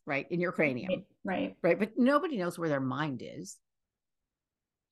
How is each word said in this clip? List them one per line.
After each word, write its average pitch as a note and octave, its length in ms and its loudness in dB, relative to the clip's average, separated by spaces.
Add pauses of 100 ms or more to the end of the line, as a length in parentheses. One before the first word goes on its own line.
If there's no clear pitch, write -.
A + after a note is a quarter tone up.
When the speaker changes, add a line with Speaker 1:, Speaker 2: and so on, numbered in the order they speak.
Speaker 1:
right? C#3+ 240 -2
In F3 100 0
your F3 120 0
cranium. C3 380 0
Speaker 2:
Right, - 160 -4 (180)
right. - 380 -4
Speaker 1:
Right? F#3 180 4
But A3 180 -2
nobody C#4+ 400 4
knows F3 220 -2
where E3 100 0
their C#3+ 100 2
mind C3+ 440 -2
is. D#3 340 -14 (1300)